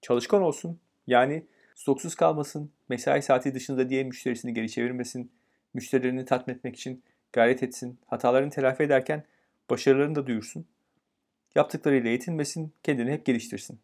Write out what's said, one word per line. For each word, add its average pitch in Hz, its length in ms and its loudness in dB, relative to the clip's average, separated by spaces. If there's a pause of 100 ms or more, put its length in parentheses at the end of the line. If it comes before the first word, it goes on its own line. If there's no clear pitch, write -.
Çalışkan 123 400 2
olsun, 170 360 -2 (280)
yani 143 380 2 (300)
stoksuz 143 400 -2
kalmasın, 151 560 -2 (180)
mesai 139 340 0
saati 131 320 2
dışında 127 340 -2
diye 131 160 0
müşterisini 123 500 -6
geri 113 160 -4
çevirmesin, 123 600 -4 (440)
müşterilerini 127 500 0
tatmin 127 300 -2
etmek 123 220 -12
için 127 260 -12 (300)
gayret 123 300 4
etsin, 123 440 -8
hatalarını 131 440 2
telafi 135 320 0
ederken 147 420 2 (460)
başarılarını 139 440 4
da 143 120 -2
duyursun. 120 400 -6 (880)
Yaptıklarıyla 139 560 2
yetinmesin, 156 600 -4 (100)
kendini 127 300 0
hep 151 120 -6
geliştirsin. 110 600 -2